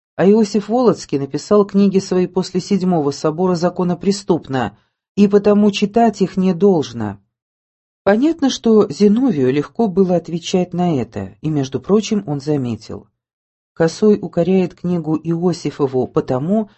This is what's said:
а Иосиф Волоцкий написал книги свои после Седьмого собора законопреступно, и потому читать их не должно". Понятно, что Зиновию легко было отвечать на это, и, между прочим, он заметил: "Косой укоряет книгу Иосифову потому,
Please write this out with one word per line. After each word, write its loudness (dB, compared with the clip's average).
а 4
Иосиф 2
Волоцкий 0
написал 0
книги 2
свои -2
после -4
Седьмого 0
собора -2
законопреступно, -2
и 6
потому 4
читать 0
их -4
не 0
должно". 0
Понятно, 2
что 2
Зиновию 2
легко -2
было 0
отвечать -4
на 0
это, -8
и, -4
между -4
прочим, -2
он -6
заметил: -6
"Косой 2
укоряет 0
книгу -4
Иосифову -2
потому, -4